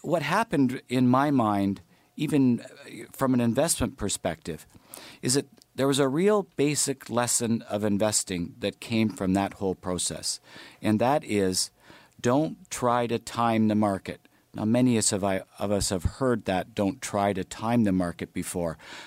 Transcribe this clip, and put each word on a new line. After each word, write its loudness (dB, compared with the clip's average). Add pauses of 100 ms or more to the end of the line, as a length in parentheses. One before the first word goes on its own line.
what -2
happened 0
in 4
my 4
mind, 2 (340)
even, 2
uh, -18
from 0
an 2
investment 0
perspective, -6 (520)
is -2
that 0 (280)
there 0
was 2
a 4
real 2
basic -2
lesson 0
of -4
investing 0
that -4
came 0
from 0
that 0
whole -2
process. -6 (420)
And 2
that 2
is, 0 (480)
don't -2
try 0
to -2
time 2
the 2
market. 0 (340)
Now, -6
many 4
of 2
us 0
have, -2
of -2
us 0
have -2
heard -2
that, -2
"Don't -2
try 0
to -4
time 0
the 2
market," -4
before. -4 (280)